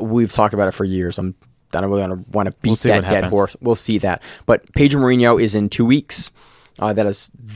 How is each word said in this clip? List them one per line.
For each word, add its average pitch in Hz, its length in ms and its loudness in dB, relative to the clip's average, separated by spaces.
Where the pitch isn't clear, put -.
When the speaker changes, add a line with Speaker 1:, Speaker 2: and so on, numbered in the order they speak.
Speaker 1:
we've 113 300 0
talked 107 220 2
about 101 140 0
it 92 60 0
for - 100 -4
years. 92 340 -4
I'm, 92 180 -6
I 90 80 -2
don't 98 80 -4
really 101 120 0
wanna, 92 300 -6
wanna 101 200 -2
beat - 80 0
Speaker 2:
We'll 110 60 2
see 123 140 -2
Speaker 1:
that 101 140 2
Speaker 2:
what 92 60 -4
Speaker 1:
dead 98 140 2
Speaker 2:
happens. 90 160 -4
Speaker 1:
horse. 98 220 0
We'll 113 140 0
see 110 240 -4
that. 90 220 -2
But - 280 2
Pedro 143 280 2
Mourinho 120 400 4
is 107 140 0
in 104 140 0
two - 160 0
weeks. - 460 -2
Uh, 107 140 -2
that 104 120 0
is, 98 240 -4